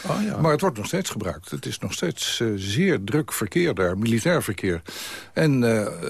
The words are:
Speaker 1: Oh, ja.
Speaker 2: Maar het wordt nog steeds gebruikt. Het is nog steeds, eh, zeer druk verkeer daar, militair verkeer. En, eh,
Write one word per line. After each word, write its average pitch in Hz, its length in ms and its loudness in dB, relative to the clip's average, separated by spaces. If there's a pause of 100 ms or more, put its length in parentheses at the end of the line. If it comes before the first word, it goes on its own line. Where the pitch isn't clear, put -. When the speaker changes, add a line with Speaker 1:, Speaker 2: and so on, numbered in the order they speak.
Speaker 1:
Oh, 170 160 0
ja. 214 140 -2
Speaker 2:
Maar 156 140 4
het 147 100 4
wordt 151 160 2
nog 104 80 -6
steeds - 240 -2
gebruikt. - 420 -6
Het 71 140 -6
is - 140 -6
nog 95 140 -6
steeds, - 460 -4
eh, 117 160 2
zeer 101 480 2
druk 143 300 0
verkeer 170 400 0
daar, 90 240 2
militair 117 460 2
verkeer. 92 380 -2 (520)
En, 139 300 4
eh, 110 240 4 (220)